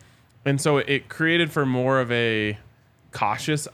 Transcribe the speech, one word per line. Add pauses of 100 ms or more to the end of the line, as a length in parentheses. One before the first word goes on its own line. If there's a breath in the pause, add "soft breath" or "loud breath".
(440 soft breath)
And
so
it
created
for
more
of
a (540)
cautious